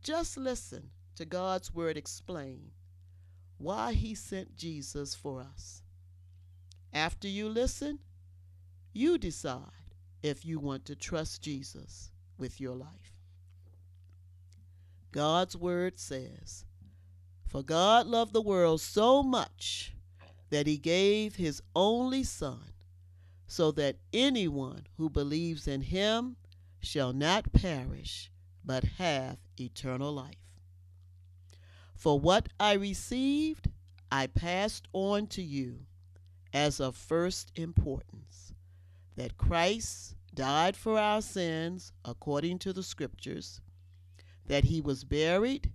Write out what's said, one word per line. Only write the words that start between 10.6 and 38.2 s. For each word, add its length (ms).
to 100
trust 460
Jesus 680
with 220
your 160
life. 380
God's 460
word 420
says, 640
"For 160
God 460
loved 240
the 100
world 380
so 420
much 720
that 160
he 120
gave 580
his 260
only 480
Son, 500
so 260
that 280
anyone 840
who 140
believes 580
in 140
him 560
shall 320
not 400
perish, 800
but 200
have 560
eternal 540
life. 240
For 240
what 300
I 140
received, 1000
I 160
passed 640
on 340
to 140
you 460
as 260
of 160
first 600
importance, 960